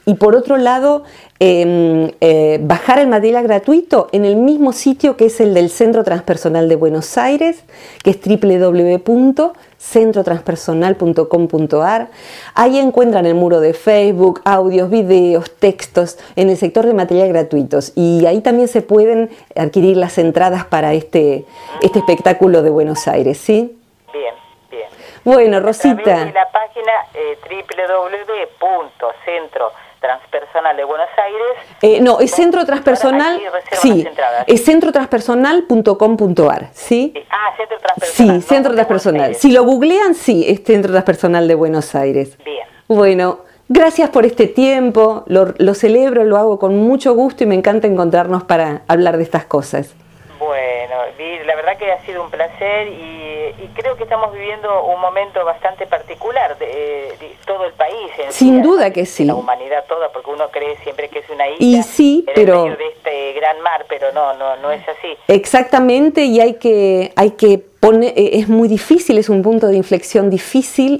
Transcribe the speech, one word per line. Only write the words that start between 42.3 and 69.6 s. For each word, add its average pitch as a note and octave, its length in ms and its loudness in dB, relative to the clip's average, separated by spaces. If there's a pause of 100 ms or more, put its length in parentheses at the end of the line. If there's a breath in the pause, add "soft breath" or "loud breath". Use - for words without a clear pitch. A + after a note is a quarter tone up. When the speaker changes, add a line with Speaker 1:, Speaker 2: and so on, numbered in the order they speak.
Speaker 2:
Bien. D3 220 -12 (220 loud breath)
Speaker 1:
Bueno, F#3 520 2 (280 soft breath)
gracias D#4+ 420 2
por A#3+ 160 4
este A3+ 220 2
tiempo, A#3+ 800 0
lo, F#3 320 0
lo G3 160 2
celebro, A#3+ 500 2
lo G#3+ 120 2
hago G#3 220 0
con G3 180 0
mucho B3 380 0
gusto B3+ 300 0
y - 20 2
me G#3 80 2
encanta G#3 320 0
encontrarnos F3+ 560 0
para D#3+ 460 -2
hablar E3+ 300 2
de E3 40 -2
estas D#3+ 220 -6
cosas. C#3+ 500 -6 (460)
Speaker 2:
Bueno, B2+ 540 -6 (220)
Vir, D#3+ 300 -12
la D#3 80 -2
verdad D#3+ 240 -4
que G3+ 140 -4
ha F#3 120 -6
sido F3+ 200 -10
un E3 40 -16
placer G3 600 -6
y, D#3+ 720 -14
y - 120 -18
creo C4+ 220 -8
que A3+ 60 -14
estamos A3 300 -6
viviendo G3+ 540 -8
un F3+ 140 -4
momento F#3+ 440 -6
bastante E3+ 420 -6
particular A#3+ 720 -6
de, D3+ 80 -10
eh, C#3+ 540 -10
de - 160 -20 (100)
todo F#3+ 180 -6
el E3+ 100 -8
país, - 440 -6
en C#3+ 140 -10
Speaker 1:
Sin C4 240 4
Speaker 2:
sí, B3+ 40 2
Speaker 1:
duda E4 200 2
Speaker 2:
además G3 140 0
Speaker 1:
que F3+ 80 -4
Speaker 2:
de F#3 40 -6
Speaker 1:
sí. - 180 -4
Speaker 2:
la C#3 120 0
humanidad B2+ 520 -6
toda, D#3+ 220 -6
porque B2+ 200 -14
uno D3+ 200 -6
cree D3 320 -8
siempre D3 260 -12
que D3 120 -14
es - 100 -16
una C#3+ 180 -6
isla D#3 160 -4
Speaker 1:
Y A#3+ 200 2
sí, D4+ 420 2
Speaker 2:
en - 40 -4
el C#5 40 -6
Speaker 1:
pero F3+ 300 4
Speaker 2:
medio D#3 120 -4
de D3+ 120 -8
este C#3 460 -8
gran D#3 280 -2
mar, E3+ 260 -4
pero C#3 240 -6
no, C#3+ 220 -4
no, C3+ 220 -6
no C#3+ 160 -6
es D3+ 160 -10
así. D#3+ 280 -12 (120)
Speaker 1:
Exactamente, B3+ 960 2
y A#3 160 2
hay A#3 140 2
que, G3 600 0
hay G3+ 160 2
que G3+ 320 2 (160)
pone-, A3+ 300 4
eh, - 220 0 (100)
es G#3+ 80 -2
muy A3+ 180 2
difícil, A3 520 2
es G#3+ 100 0
un G3 140 2
punto A3 260 2